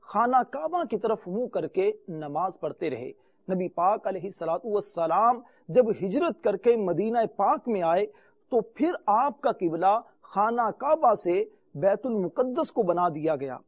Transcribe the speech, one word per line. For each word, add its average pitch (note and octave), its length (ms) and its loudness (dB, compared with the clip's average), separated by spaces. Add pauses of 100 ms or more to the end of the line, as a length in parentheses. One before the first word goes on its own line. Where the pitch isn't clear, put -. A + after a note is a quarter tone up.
(140)
خانہ B3 280 2 (100)
کعبہ D#4+ 380 -4
کی A3 80 -2
طرف G#3+ 300 -2
منہ A3 260 -4
کر D#3+ 140 -2
کے F#3+ 240 0 (320)
نماز D#3+ 360 -4
پڑھتے D#3 300 -6
رہے۔ B2 220 -8 (360)
نبی F#3 220 -2
پاک G3 380 0
علیہ F#3 160 -6
الصلوۃ F3 420 -6
والسلام G3+ 760 0 (300)
جب A3+ 200 4 (100)
ہجرت A3+ 440 -2
کر G#3 140 2
کے A#3+ 180 4
مدینہ G#3 440 0 (160)
پاک A3 320 0
میں G#3 160 -2
آئے F3 220 2 (460)
تو A3+ 100 2 (140)
پھر D#4 160 0 (240)
آپ B3+ 260 0
کا B3 100 2
قبلہ F3 420 0 (380)
خانہ A#3 340 0 (140)
کعبہ D4 340 4 (100)
سے F3+ 200 2 (380)
بیت G3+ 240 2
المقدس B3 680 -2
کو A#3 120 0
بنا F3 320 2
دیا D#3+ 200 -2
گیا۔ C3 220 -8 (100)